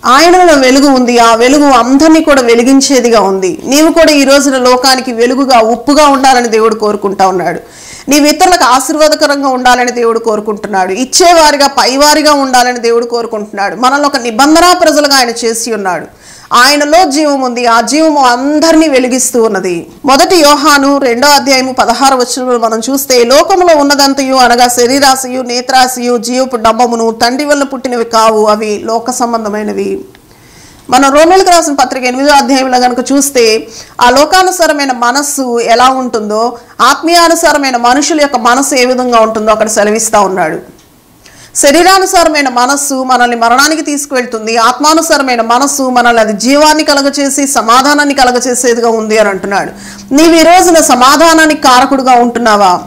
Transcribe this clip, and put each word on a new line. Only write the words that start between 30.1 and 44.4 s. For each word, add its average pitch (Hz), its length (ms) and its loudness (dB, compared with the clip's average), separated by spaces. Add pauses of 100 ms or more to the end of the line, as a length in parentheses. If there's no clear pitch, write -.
మనం 269 220 2
రోమీలకు 359 380 4
రాసిన 320 240 0
పత్రిక 262 300 -4
ఎనిమిదో 262 300 0
అధ్యాయంలో 262 460 0
కనుక 247 200 -2 (120)
చూస్తే, 240 560 0 (340)
ఆ 247 80 4
లోకానుసారమైన 311 840 0
మనస్సు 247 680 -4
ఎలా 233 300 2
ఉంటుందో, 233 680 -4 (240)
ఆత్మీయానుసారమైన 302 960 0
మనుషుల 285 440 0
యొక్క 285 140 -2
మనస్సు 247 400 0
ఏ 247 100 2
విధంగా 247 340 0
ఉంటుందో 220 320 0
అక్కడ 214 160 0
సెలవిస్తా 214 540 -2
ఉన్నాడు. 175 580 -4 (760)
శరీరానుసారమైన 339 960 2
మనస్సు 262 540 -2
మనల్ని 240 320 0
మరణానికి 269 460 0
తీసుకువెళ్తుంది, 247 760 -6